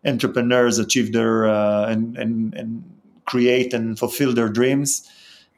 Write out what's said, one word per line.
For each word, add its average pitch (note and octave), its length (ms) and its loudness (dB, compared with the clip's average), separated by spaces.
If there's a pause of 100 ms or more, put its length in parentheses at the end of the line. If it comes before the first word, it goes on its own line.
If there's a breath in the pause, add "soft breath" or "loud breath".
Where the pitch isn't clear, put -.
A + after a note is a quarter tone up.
entrepreneurs A#2+ 720 2
achieve A2 340 0
their, A2+ 360 2
uh, G#2+ 400 2
and, A2+ 300 -2
and, A2+ 360 -4
and A2+ 300 -10 (400)
create B2 500 2
and A2+ 240 -4
fulfill B2+ 360 0
their A#2+ 140 2
dreams. C3+ 640 0 (480 loud breath)